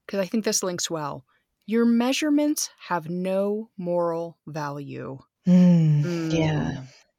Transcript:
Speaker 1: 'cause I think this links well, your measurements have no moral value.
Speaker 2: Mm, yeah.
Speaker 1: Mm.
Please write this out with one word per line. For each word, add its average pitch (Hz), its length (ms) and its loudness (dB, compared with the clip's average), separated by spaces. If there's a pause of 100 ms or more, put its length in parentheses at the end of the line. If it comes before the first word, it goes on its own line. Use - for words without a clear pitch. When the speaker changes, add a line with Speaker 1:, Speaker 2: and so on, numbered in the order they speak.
Speaker 1:
'cause 196 140 -4
I 185 60 -2
think 214 180 -2
this 214 180 -2
links 180 260 -4
well, 147 360 -6 (420)
your 226 180 2
measurements 294 840 2 (180)
have 170 220 -4
no 196 680 -2
moral 170 680 -4
value. 143 720 -10 (300)
Speaker 2:
Mm, 165 840 4
yeah. 160 440 0
Speaker 1:
Mm. 131 60 -12 (360)